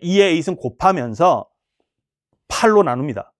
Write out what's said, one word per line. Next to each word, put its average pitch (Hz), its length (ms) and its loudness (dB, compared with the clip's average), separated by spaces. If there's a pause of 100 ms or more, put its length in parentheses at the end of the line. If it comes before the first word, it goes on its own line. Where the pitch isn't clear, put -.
이의 185 340 2
A 165 80 0
승 180 140 -6
곱하면서 135 920 -2 (1000)
팔로 214 340 2
나눕니다. 127 580 -4